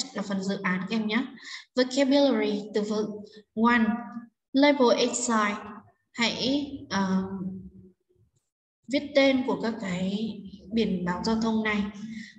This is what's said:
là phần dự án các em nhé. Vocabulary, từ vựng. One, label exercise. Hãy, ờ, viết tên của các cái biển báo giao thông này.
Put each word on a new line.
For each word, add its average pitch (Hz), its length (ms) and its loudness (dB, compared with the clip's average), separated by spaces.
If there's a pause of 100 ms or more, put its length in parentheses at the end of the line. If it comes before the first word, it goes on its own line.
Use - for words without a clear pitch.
(140)
là 208 80 -4
phần 196 220 -4
dự 196 180 -2
án 185 200 -2
các 226 140 -4
em 214 120 -2
nhé. 226 180 0 (500)
Vocabulary, 254 840 4 (120)
từ 214 80 0
vựng. 208 280 -2 (560)
One, 233 200 6 (680)
label 277 440 6
exercise. 220 640 0 (520)
Hãy, 240 540 0 (220)
ờ, 190 340 2 (1700)
viết 294 240 -2
tên 269 320 4
của 208 140 -2
các 220 200 -2
cái 196 540 -4 (380)
biển 185 320 0
báo 180 200 -2
giao 220 160 0
thông 220 220 0
này. 208 200 0 (560)